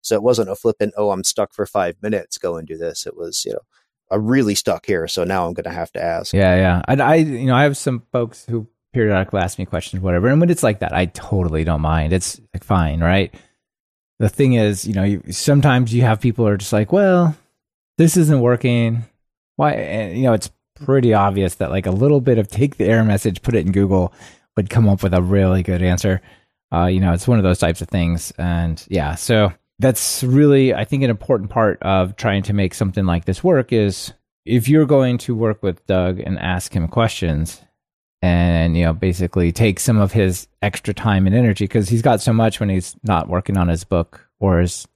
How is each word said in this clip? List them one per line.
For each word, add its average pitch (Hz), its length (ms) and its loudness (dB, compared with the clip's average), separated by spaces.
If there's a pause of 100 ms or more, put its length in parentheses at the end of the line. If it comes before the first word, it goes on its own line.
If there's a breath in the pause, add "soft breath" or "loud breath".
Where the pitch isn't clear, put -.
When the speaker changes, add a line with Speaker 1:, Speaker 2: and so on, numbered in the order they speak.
Speaker 1:
So - 140 -4
it 101 80 -2
wasn't 113 260 0
a 95 60 -6
flippant, 107 420 -2
"Oh, 104 140 0
I'm 95 120 -4
stuck - 300 -4
for 101 120 -6
five 90 360 -4
minutes, 101 360 -6
go 85 200 -6
and 80 100 -14
do 80 100 -14
this." 82 280 -8
It 85 120 -14
was, 82 280 -10
you 52 80 -8
know, - 80 -10 (480)
"I'm 107 180 -2
really 120 280 2
stuck - 300 -4
here, 85 220 -2
so - 160 -4
now 90 240 -2
I'm 85 60 -6
gonna 85 200 -10
have 85 200 -10
to 87 100 -8
ask." 85 300 -6
Speaker 2:
Yeah, 95 220 4
yeah. 90 320 2
And 139 140 0
I, 139 140 4
you 139 320 0
know, 127 80 2
I 135 80 4
have 143 140 0
some 123 340 -4
folks 120 340 -4
who 117 220 -6 (260)
periodically 101 460 0
ask 90 180 -4
me 95 80 -6
questions, 87 380 -6
whatever. 90 240 2
And 143 140 4
when 175 80 2
it's - 140 0
like 107 160 0
that, - 140 -6
I 90 120 0
totally 87 580 -2
don't 80 160 0
mind. 78 320 0
It's, - 300 -4 (120)
like, 92 80 -10
fine, 82 380 0
right? 90 340 0 (880 loud breath)
The 110 80 0
thing 131 240 2
is, 107 340 0
you 107 80 -4
know, 95 120 0
you, 101 260 -2
sometimes 127 600 2
you 120 80 2
have 110 180 2
people 120 240 0
who 104 80 2
are 101 60 0
just 101 160 -6
like, 107 180 0
"Well, 180 420 2 (640)
this 165 200 4
isn't 151 240 4
working." 117 640 0 (500)
Why? 147 200 0
And, 101 420 -6
you 127 60 0
know, 120 100 4
it's - 180 -2 (240)
pretty 131 380 2
obvious 98 420 2
that, - 160 -4
like, 95 140 -2
a 95 60 -2
little 135 280 2
bit 123 180 2
of 104 120 -2
take 139 260 -2
the 95 100 -2
error 110 200 4
message, 98 360 0
put 117 140 -2
it 82 100 0
in 95 60 0
Google 92 420 2 (440 loud breath)
would 101 120 -2
come 110 200 4
up 98 120 2
with 92 120 0
a 90 80 4
really 95 420 2
good 87 180 -2
answer. 92 400 0 (520 soft breath)
Uh, 85 140 2
you 92 120 2
know, 90 140 2
it's 87 160 -2
one 120 80 4
of 101 80 2
those 90 140 2
types 82 220 -2
of 82 60 -10
things. 85 500 -2
And 85 520 -4
yeah, 82 260 -2
so 107 380 0 (280)
that's - 420 -2
really, 135 500 4
I 101 120 -2
think, 135 180 -2
an 127 60 0
important 104 400 -2
part 110 320 0
of 95 340 0
trying 98 280 -2
to 104 100 -4
make 98 200 0
something 98 320 -2
like 85 200 0
this - 180 -4
work 151 300 2
is 101 400 -2 (320)
if 117 240 0
you're 151 160 6
going 127 340 2
to 123 160 -4
work 110 260 -2
with 92 260 -4
Doug 92 320 0
and 92 200 -6
ask 90 340 -6
him 82 140 0
questions 82 720 -2 (600)
and, 85 560 2
you 87 60 2
know, 82 100 2
basically 87 580 0
take 104 280 0
some 110 200 2
of 101 120 2
his 92 360 0 (140)
extra 104 320 -6
time 98 340 0
and 98 80 2
energy, 107 320 2
'cause 104 220 0
he's 113 120 0
got 113 200 2
so 123 100 0
much 113 280 0
when 104 100 -2
he's 92 340 -4
not 95 240 0
working 90 300 -2
on 87 100 2
his 85 160 -2
book - 440 -4 (120)
or 95 200 2
his - 360 -2